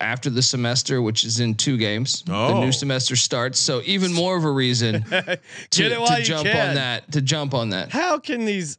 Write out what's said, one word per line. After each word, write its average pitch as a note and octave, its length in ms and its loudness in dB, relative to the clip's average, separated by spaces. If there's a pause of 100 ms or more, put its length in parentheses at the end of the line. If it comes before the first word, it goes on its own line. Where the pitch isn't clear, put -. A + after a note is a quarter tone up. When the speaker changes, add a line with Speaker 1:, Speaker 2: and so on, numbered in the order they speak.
Speaker 1:
after B2 280 -2
the B2 120 0
semester, B2 600 0
which G#2+ 220 0
is A2+ 160 -2
in A#2 160 2
two B2+ 220 0
games. A2 460 -2
The E3+ 100 -4
Speaker 2:
Oh. A#2+ 280 2
Speaker 1:
new B2+ 100 2
semester B2+ 440 0
starts, B2+ 440 0
so B2+ 260 0
even F#3 280 0
more F3+ 220 2
of E3 80 0
a D3+ 80 2
reason A#2+ 540 2
Speaker 3:
<laughs> - 40 -10
Get F3+ 320 -2 (300)
Speaker 1:
to, F#3+ 140 4
Speaker 3:
it A#3 140 0
while A#3 100 2
Speaker 1:
to A#3+ 100 4
Speaker 3:
you A3+ 60 0
Speaker 1:
jump D#3 220 0
Speaker 3:
can. G#3+ 220 2
Speaker 1:
on D3 60 0
that. B2+ 360 -2
To D3 100 0
jump C#3 320 -2
on A#2 160 0
that. F#2 220 -4
Speaker 3:
How D#4 280 0
can A#3+ 260 -4
these? F#3 340 -4